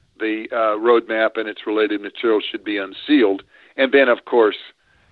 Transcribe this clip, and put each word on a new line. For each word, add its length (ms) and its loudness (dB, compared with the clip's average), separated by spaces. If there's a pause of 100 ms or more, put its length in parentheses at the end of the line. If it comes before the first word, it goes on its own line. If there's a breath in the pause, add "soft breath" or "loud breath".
(180)
the, 320 -4
uh, 260 -2
roadmap 600 0
and 120 -6
its 200 -12
related 320 0
materials 500 -2
should 140 -12
be 140 -6
unsealed. 680 0 (320 soft breath)
And 160 0
then, 160 4
of 160 0
course, 320 2 (560)